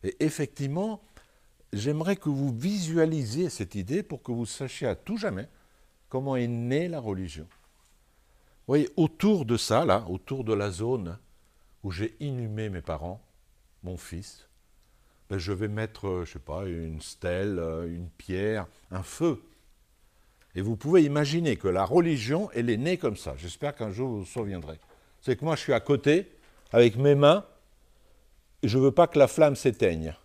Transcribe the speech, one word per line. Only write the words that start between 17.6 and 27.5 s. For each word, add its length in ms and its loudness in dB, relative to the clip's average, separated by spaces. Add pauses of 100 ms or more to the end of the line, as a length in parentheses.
une 240 -10
pierre, 560 -4 (260)
un 120 -6
feu. 400 -4 (1120)
Et 60 -4
vous 160 -4
pouvez 260 6
imaginer 540 2
que 100 -2
la 160 2
religion, 680 2
elle 160 0
est 80 2
née 200 0
comme 200 -2
ça. 180 -10
J'espère 400 -8
qu'un 160 -6
jour 160 -4
vous 120 -6
vous 60 -8
souviendrez. 540 -8 (400)
C'est 160 0
que 80 -10
moi, 140 0
je 60 -8
suis 100 2
à 80 2
côté, 500 2 (400)
avec 240 8
mes 180 6
mains, 320 6 (1160)